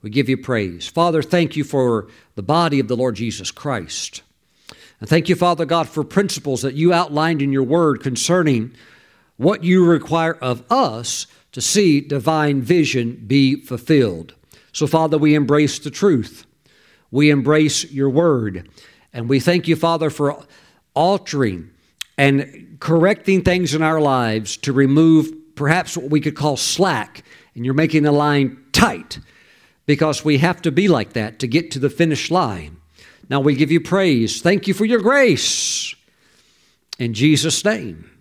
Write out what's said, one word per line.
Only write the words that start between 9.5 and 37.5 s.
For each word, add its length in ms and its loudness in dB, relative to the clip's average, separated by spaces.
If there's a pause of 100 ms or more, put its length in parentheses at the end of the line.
you 200 6
require 500 2
of 360 -4
us 560 -2 (260)
to 80 -10
see 400 2
divine 640 -2
vision 640 0
be 300 4
fulfilled. 760 -2 (380)
So, 140 -2
Father, 320 2
we 160 4
embrace 440 0
the 120 -12
truth. 560 -2 (640)
We 200 4
embrace 600 2
your 200 -2
word. 580 0 (440)
And 160 -10
we 100 2
thank 300 0
you, 80 2
Father, 340 -2
for 340 -4 (500)
altering 760 -2 (460)
and 640 0
correcting 640 2
things 320 0
in 80 -2
our 180 0
lives 580 0
to 140 -4
remove 600 4 (220)
perhaps 420 -2
what 140 -8
we 100 2
could 140 -6
call 220 -2
slack. 680 -4 (320)
And 100 -10
you're 100 -2
making 300 2
the 80 4
line 600 0
tight 460 -2 (680)
because 380 0
we 140 2
have 240 0
to 100 -2
be 160 2
like 260 0
that 260 -6
to 60 -6
get 260 -2
to 60 -8
the 120 0
finish 400 -2
line. 480 -4 (500)
Now 120 -2
we 140 2
give 160 0
you 100 4
praise. 600 0
Thank 260 0
you 80 0
for 100 -2
your 160 2
grace. 960 0 (1040)
In 160 -4
Jesus' 500 0